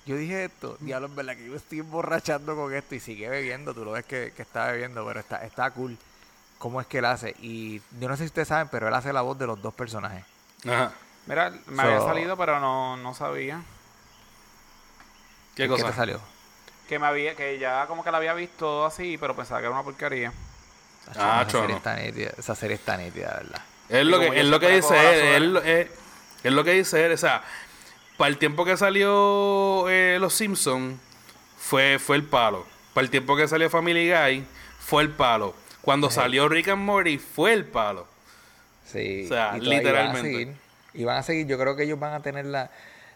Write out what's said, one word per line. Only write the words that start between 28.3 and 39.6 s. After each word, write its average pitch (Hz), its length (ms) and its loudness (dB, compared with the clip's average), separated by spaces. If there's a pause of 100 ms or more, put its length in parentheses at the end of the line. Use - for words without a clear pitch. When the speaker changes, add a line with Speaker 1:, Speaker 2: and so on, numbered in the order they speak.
Speaker 2:
el 143 80 0
tiempo 151 280 2
que 185 120 2
salió, 196 1120 4
eh, 185 300 6
Los 185 140 0
Simpson, 131 640 -2 (580)
fue, 135 420 2
fue 143 180 0
el 151 60 0
palo. 113 420 2 (280)
Para 131 120 2
el 123 60 -4
tiempo 135 240 2
que 151 120 4
salió 160 220 2
Family 170 420 2
Guy, 139 340 4 (340)
fue 147 240 2
el 151 60 2
palo. 117 460 2 (260)
Cuando 143 280 2
Speaker 1:
Sí. 117 60 -4
Speaker 2:
salió 135 340 4
Rick 165 200 2
and 196 140 0
Morty, 190 360 2
fue 185 340 2
el 196 120 0
palo. 104 420 -4 (800)
Speaker 1:
Sí, 98 400 -6
Speaker 2:
O - 40 -10
sea, 110 260 0
Speaker 1:
y 107 40 -6